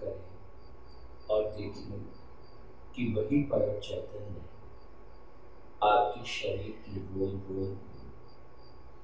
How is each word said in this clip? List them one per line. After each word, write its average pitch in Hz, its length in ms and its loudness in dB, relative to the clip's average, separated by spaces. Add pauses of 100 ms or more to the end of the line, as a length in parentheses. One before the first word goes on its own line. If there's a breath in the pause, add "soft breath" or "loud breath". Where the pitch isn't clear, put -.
करें - 240 -2 (1040)
और 107 100 8 (160)
देखें 101 440 -4 (920)
कि 120 200 2
वही 120 240 6 (120)
परम 104 300 6
चैतन्य - 600 -4 (1400)
आपके 107 460 8
शरीर 98 420 0 (140)
की 101 80 -4 (140)
रोम 95 260 2 (140)
रोम 95 280 0 (1300)